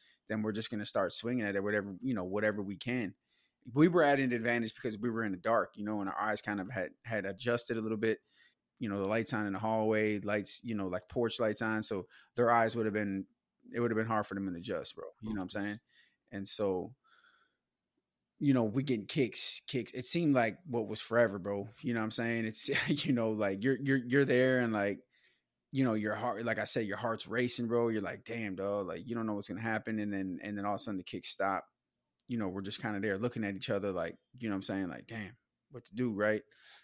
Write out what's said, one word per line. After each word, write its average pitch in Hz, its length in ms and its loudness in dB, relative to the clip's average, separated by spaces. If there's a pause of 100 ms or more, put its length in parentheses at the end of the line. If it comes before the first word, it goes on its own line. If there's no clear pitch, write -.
(280)
then 110 140 -2
we're 107 100 0
just 110 180 -4
gonna 104 160 -4
start 95 260 0
swinging 120 340 -2
at 101 100 -2
it, 98 60 2
whatever, 101 400 0
you 127 120 -2
know, 95 100 -2
whatever 104 380 0
we 98 140 -6
can. 117 380 -4 (580)
We 151 160 8
were 170 140 6
at 143 180 6
an 131 120 2
advantage 117 420 0
because 107 240 -4
we 117 120 0
were 113 140 -2
in 101 80 -2
the 90 60 -4
dark, 110 380 2
you 104 80 -8
know, 107 160 -2
and 98 100 -2
our - 80 -4
eyes 104 240 0
kind 104 180 -2
of 92 100 -6
had, 98 220 -4 (120)
had 107 220 -2
adjusted 120 500 -2
a 113 60 -2
little 110 160 -2
bit. 107 220 0 (580)
You 117 100 -4
know, 101 100 -2
the 98 100 0
lights 113 240 0
on 107 140 0
in 101 80 -2
the 95 40 -4
hallway, 107 600 2
lights, 101 440 -2
you 117 100 -4
know, 98 140 -2
like, 90 200 -4
porch 117 320 0
lights 110 220 2
on. 110 200 0
So 101 240 -4 (300)
their 117 140 4
eyes 113 260 6
would 113 100 0
have 104 80 0
been, 98 320 -2 (460)
it 120 80 -2
would 120 100 2
have 110 80 2
been 110 80 2
hard 107 200 2
for - 80 -6
them 98 180 -2
to 85 60 -6
adjust, 87 360 -4
bro. - 120 -12 (140)
You 110 140 -6
know 101 60 -4
what 92 40 -4 (120)
I'm 101 60 -4
saying? 104 180 -6 (520)
And 98 160 -8
so, 95 460 0 (1500)
you 143 140 6
know, 123 100 4
we 110 200 0
getting 113 220 0
kicks, - 600 0
kicks. 123 260 -4
It 127 140 -6
seemed 165 280 4
like 113 300 4
what 120 220 -2
was 107 140 -4
forever, 113 380 4
bro. 101 300 -4 (140)
You 120 120 -2
know 117 60 0
what 110 40 0
I'm 110 80 -2
saying? 117 340 -2
It's, - 220 -2 (200)
<laughs> 156 160 0
you 139 80 2
know, 113 200 2
like, 101 320 0
you're, 135 120 2
you're, 135 200 2
you're 127 280 4
there 127 360 6
and, 117 120 2
like, 101 280 0 (720)
you 131 120 2
know, 117 100 4
your 107 220 0
heart, 113 280 -2
like 113 140 0
I 110 60 -2
said, 113 220 0
your 98 120 -2
heart's 113 300 -2
racing, 120 400 0
bro. 117 200 2
You're 110 140 0
like, 98 220 -8
"Damn, 110 320 -6
dog, 98 320 -2
like, 85 200 -8
you 117 80 -4
don't 113 100 -2
know 107 80 -2
what's 104 140 -6
gonna 98 120 -6
happen." 110 400 -2
And 104 120 -2
then, 95 300 -4
and 104 160 -6
then 98 80 -4
all 104 80 0
of 95 60 -4
a - 40 -6
sudden 101 140 -6
the 90 60 -8
kicks - 260 -8
stop. 95 360 0 (600)
You 120 100 -2
know, 104 100 -2
we're 95 140 -4
just 95 200 -6
kinda 107 180 -4
there 98 180 0
looking 117 260 -2
at 101 120 -2
each - 140 -6
other 101 220 0
like, 85 260 -4 (200)
you 117 100 -4
know 101 60 0
what 95 40 -2
I'm 95 60 -4
saying? 95 240 -2
Like, 64 200 -10
"Damn, 113 280 -10 (340)
what 123 160 -14
to - 100 -18
do," 123 180 0
right? 104 280 2 (420)